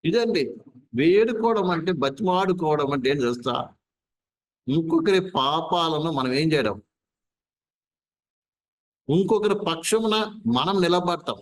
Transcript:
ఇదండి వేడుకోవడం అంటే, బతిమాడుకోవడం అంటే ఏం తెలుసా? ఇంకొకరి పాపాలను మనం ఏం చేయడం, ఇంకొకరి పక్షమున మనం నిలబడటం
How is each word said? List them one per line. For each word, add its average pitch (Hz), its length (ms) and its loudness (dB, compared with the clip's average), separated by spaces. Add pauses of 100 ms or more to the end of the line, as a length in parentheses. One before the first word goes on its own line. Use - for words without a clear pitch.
ఇదండి 214 340 0 (560)
వేడుకోవడం 214 760 2
అంటే, 165 180 -2 (100)
బతిమాడుకోవడం 160 960 0
అంటే 127 160 -2
ఏం 143 140 -2
తెలుసా? 120 300 -2 (1200)
ఇంకొకరి 165 460 2 (180)
పాపాలను 160 800 0
మనం 127 220 0
ఏం 160 140 0
చేయడం, 110 220 0 (2500)
ఇంకొకరి 202 420 2 (100)
పక్షమున 214 480 0 (420)
మనం 180 180 0 (100)
నిలబడటం 170 560 -2